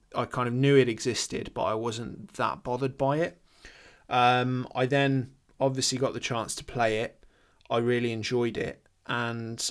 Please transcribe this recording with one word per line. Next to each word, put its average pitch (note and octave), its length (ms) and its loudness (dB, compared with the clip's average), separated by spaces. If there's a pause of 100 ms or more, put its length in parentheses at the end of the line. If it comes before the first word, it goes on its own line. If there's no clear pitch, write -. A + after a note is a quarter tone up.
(140)
I A#2+ 120 -2
kind B2 240 -2
of A#2 40 -4
knew C3+ 220 6
it B2+ 140 8
existed, A#2 640 -4
but - 100 -2
I G2 100 0
wasn't A2 600 -6
that A2 300 -4
bothered B2+ 340 -4
by C#3 200 2
it. - 240 -4 (680)
Um, B2 640 2
I C3 120 0
then C3+ 460 2 (280)
obviously C3 380 0
got B2 160 0
the A2+ 80 -8
chance A2+ 340 -4
to - 80 -10
play A2+ 380 0
it. - 240 -8 (440)
I A#2+ 100 2
really A#2+ 340 2
enjoyed A#2 420 -2
it. - 320 -8 (180)
And A#2 640 -4